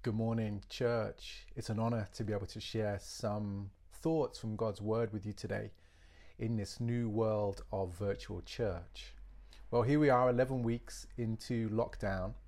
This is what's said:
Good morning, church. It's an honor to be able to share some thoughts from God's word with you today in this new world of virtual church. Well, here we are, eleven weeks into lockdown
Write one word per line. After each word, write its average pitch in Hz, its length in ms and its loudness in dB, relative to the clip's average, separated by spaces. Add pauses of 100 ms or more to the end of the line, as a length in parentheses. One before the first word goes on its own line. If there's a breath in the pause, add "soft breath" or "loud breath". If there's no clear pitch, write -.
Good 113 120 0
morning, 110 520 0
church. - 760 -2 (100)
It's - 140 -6
an 107 80 0
honor 113 380 2
to - 80 -4
be 104 100 0
able 98 140 0
to - 120 -10
share 104 400 0
some 101 680 -4 (240)
thoughts 160 460 0
from 107 160 -2
God's 104 260 0
word 110 320 2
with 101 140 -4
you 104 40 -2
today 104 380 -4 (680 soft breath)
in 113 180 0
this 101 220 -4
new 120 280 2
world 107 540 2 (100)
of 95 280 -2
virtual 98 420 -2
church. - 720 -4 (560 loud breath)
Well, 120 140 4
here 143 160 6
we 147 100 8
are, 127 180 8
eleven 127 360 4
weeks 117 420 -2 (140)
into 113 500 0
lockdown 98 640 0 (140)